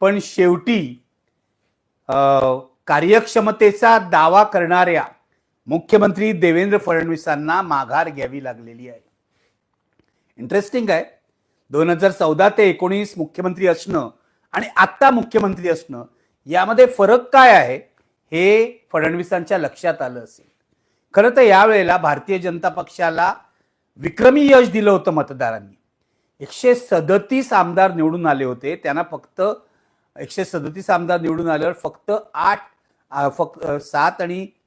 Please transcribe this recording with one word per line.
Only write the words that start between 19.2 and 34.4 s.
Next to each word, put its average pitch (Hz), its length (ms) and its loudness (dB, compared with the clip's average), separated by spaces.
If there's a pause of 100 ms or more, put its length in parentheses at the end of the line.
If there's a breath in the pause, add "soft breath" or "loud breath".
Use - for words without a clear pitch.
लक्षात 151 440 -6
आलं 123 180 -12
असेल. - 280 -20 (680)
खरं 214 220 6
तर 269 60 6
यावेळेला 196 540 4
भारतीय 160 420 -4
जनता 175 300 -6
पक्षाला 170 640 -4 (640)
विक्रमी 277 540 2
यश 247 180 6
दिलं 208 220 0
होतं 190 200 0
मतदारांनी. 117 680 -6 (640)
एकशे 247 340 0
सदतीस 202 800 -2
आमदार 185 420 2
निवडून 165 320 -2
आले 139 180 -2
होते, 127 320 -8
त्यांना 147 340 -6
फक्त - 320 -10 (800)
एकशे 160 240 -8
सदतीस 180 460 -10
आमदार 175 300 -2
निवडून 165 280 -4
आल्यावर 160 340 -2
फक्त - 300 -8 (220)
आठ, 185 260 -2 (500)
अ, 139 180 -2 (100)
फक्त, 165 260 -6
अ, 143 160 -6
सात 151 400 -2
आणि 185 260 -8 (200)